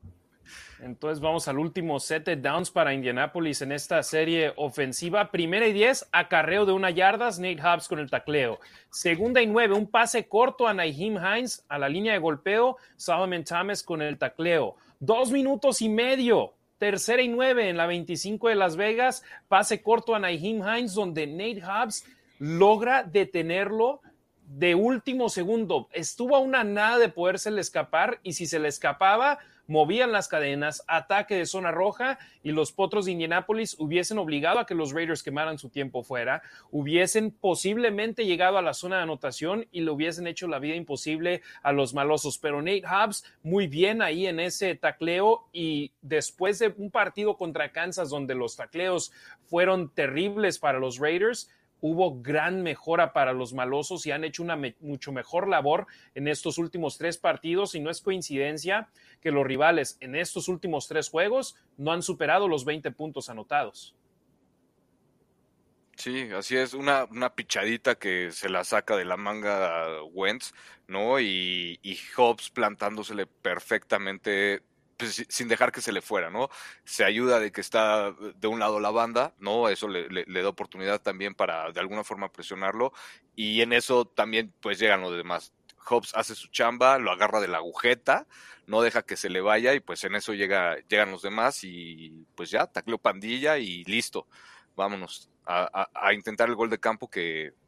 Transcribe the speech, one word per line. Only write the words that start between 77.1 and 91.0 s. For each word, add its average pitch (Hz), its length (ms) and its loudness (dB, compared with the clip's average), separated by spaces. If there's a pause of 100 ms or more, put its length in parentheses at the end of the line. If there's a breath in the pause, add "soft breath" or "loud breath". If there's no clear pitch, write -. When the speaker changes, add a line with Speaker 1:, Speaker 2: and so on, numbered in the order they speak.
Speaker 2:
de 107 120 -2
que 101 100 -8
está 107 500 2
de 101 360 -8
un 113 120 -2
lado 107 200 0
la 104 100 0
banda, 117 480 0
¿no? 107 320 0
Eso 101 180 -2
le, 90 220 -6
le, 92 160 -6
le 92 160 -4
da 95 80 2
oportunidad 98 500 -4
también 98 360 -6
para 82 360 -4
de 85 80 -8
alguna 101 240 -6
forma 98 280 -10
presionarlo, 98 600 -4 (440 loud breath)
y 110 260 0
en 117 100 2
eso 123 340 4
también, 110 460 -2 (100)
pues, 101 180 -4
llegan 101 220 4
los 90 140 -4
demás. 87 380 -6 (340)
Hobbs - 280 0
hace 110 200 -2
su - 120 -18
chamba, 123 520 4
lo 104 120 -2
agarra 104 280 2
de 98 80 0
la 87 100 -2
agujeta, 120 720 0 (400 loud breath)
no 110 160 2
deja 113 180 2
que - 160 -8
se 98 120 -6
le 92 120 -2
vaya, 110 320 4
y 139 60 2
pues - 240 -10
en 95 100 -6
eso 104 200 -4
llega, 95 440 0 (100)
llegan 104 220 4